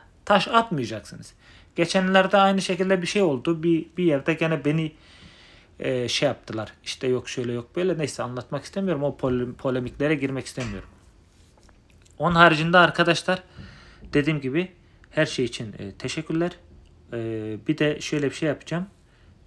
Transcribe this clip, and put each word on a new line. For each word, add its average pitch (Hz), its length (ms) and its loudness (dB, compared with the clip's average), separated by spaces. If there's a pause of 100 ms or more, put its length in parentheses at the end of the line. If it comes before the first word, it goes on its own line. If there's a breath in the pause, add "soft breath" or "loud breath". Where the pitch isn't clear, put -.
(260 soft breath)
taş 202 220 4
atmayacaksınız. 135 840 -2 (420 soft breath)
Geçenlerde 190 640 4
aynı 196 240 4
şekilde 185 400 0
bir 170 60 -4
şey 202 140 0
oldu. 160 420 0
Bir, 165 220 2 (120)
bir 180 60 0
yerde 156 300 2
gene 160 320 -2
beni, 156 260 0 (880 soft breath)
e, 127 280 -2
şey 143 200 0
yaptılar. 110 460 -6 (100)
İşte - 240 -6
yok 127 220 0
şöyle 120 240 -4
yok 120 220 -8
böyle. 175 220 0
Neyse 139 260 -6
anlatmak 123 400 -8
istemiyorum. 180 400 -4
O 139 140 -2
pole-, 123 360 -2
polemiklere 127 600 -2
girmek 135 300 -4
istemiyorum. 107 440 -10 (1300)
Onun 170 180 2
haricinde 165 420 6
arkadaşlar 170 640 2 (720 loud breath)
dediğim 147 280 2
gibi 151 300 -2 (380 soft breath)
her 151 160 0
şey 135 200 -2
için, 113 340 -10
e, 101 120 -10
teşekkürler. 160 600 -6 (640)
E, 120 40 -6 (500)
bir 156 100 0
de 151 240 0
şöyle 143 280 -2
bir 135 60 -10
şey 160 140 -2
yapacağım. 165 380 -6 (600 soft breath)